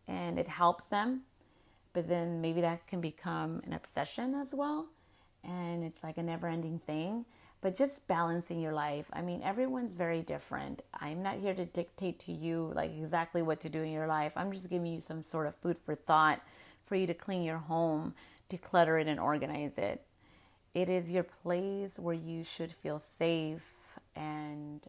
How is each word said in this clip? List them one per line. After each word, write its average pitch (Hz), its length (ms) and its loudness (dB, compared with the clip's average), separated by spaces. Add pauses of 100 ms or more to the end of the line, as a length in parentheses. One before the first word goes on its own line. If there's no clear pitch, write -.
and 175 320 -2
it 170 100 2
helps 175 360 4
them, 240 380 2 (720)
but 170 140 2
then 170 340 2
maybe 165 180 2
that 170 260 2
can 180 140 -2
become 160 640 -2
an 175 80 -6
obsession 226 600 -2
as 277 200 -4
well, 302 340 -2 (540)
and 175 400 -4
it's 165 200 -8
like 160 160 -6
a 170 40 -2
never-ending 165 580 -2
thing. 180 440 -2 (380)
But 190 120 0
just 277 320 0
balancing 170 540 0
your 156 140 0
life. 147 400 -2
I 165 80 -4
mean, 175 200 -4
everyone's 240 520 0
very 170 260 0
different. 139 600 -6 (100)
I'm 156 300 -6
not 196 160 -2
here 190 160 0
to 185 100 -2
dictate 175 640 -4
to 180 60 -6
you, 165 420 -2
like, 156 160 0
exactly 165 500 0
what 160 220 2
to 156 80 -6
do 156 100 -2
in 156 100 0
your 156 160 0
life. 156 300 2
I'm 196 160 -2
just 185 160 -8
giving 175 240 0
you 165 80 -4
some 160 220 -8
sort 160 240 -2
of 147 100 -4
food 170 220 0
for - 160 -2
thought 156 480 6 (420)
for - 100 -4
you 190 120 4
to 170 80 0
clean 180 280 -2
your 160 140 0
home, 165 560 2 (380)
declutter 165 500 6
it, 156 80 2
and 147 100 2
organize 147 600 0
it. - 260 0 (720)
It 180 160 4
is 175 200 2
your 180 120 4
place 190 760 -2
where 170 160 0
you 165 300 -4
should 165 260 -6
feel 151 280 -4
safe 160 1000 -2 (160)
and 151 760 -6